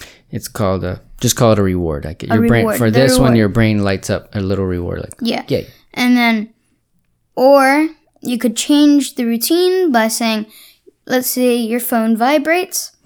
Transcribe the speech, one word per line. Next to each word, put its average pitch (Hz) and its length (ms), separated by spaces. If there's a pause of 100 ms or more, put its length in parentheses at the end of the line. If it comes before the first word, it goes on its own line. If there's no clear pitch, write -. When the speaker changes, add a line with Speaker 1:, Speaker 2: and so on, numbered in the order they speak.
(300)
Speaker 1:
It's - 180
called 95 360
a, 92 160 (200)
just 120 160
call 117 160
it 104 60
a 101 40
reward. 87 420
Like, 78 200
Speaker 2:
A - 20
Speaker 1:
your - 220
brain, 117 140
Speaker 2:
reward. 214 160
Speaker 1:
for 113 120
Speaker 2:
The 110 100
Speaker 1:
this 135 120
one, 127 200
Speaker 2:
reward. 117 60
Speaker 1:
your 107 100
brain 107 360
lights 98 260
up - 240
a 104 60
little 95 260
reward, 87 340
like, - 200
Speaker 2:
Yeah. - 280
Speaker 1:
"Yay." - 180 (280)
Speaker 2:
And 247 220
then, 226 340 (840)
or 277 520 (320)
you 247 180
could 240 180
change 285 580
the 247 100
routine 339 680
by 226 160
saying, 220 380 (600)
let's 254 220
say 247 280
your 233 240
phone 226 360
vibrates, 302 760 (140)